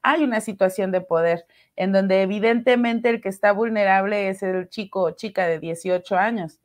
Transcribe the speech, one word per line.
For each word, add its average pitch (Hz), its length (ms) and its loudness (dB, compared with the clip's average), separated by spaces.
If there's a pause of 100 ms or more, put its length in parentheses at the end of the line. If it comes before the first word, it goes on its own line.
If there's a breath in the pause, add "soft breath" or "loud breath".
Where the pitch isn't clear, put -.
hay 302 200 2
una 226 180 -2
situación 190 500 -2
de 185 100 -2
poder 170 440 0 (300 soft breath)
en 190 180 -2
donde 190 280 2
evidentemente 233 880 2
el 233 120 -2
que 196 80 -4
está 208 240 2
vulnerable 196 760 0
es 196 140 -6
el 185 260 -2
chico 190 340 -6
o 160 80 0
chica 190 360 -4
de 165 120 0
dieciocho 180 580 -4
años 196 460 -2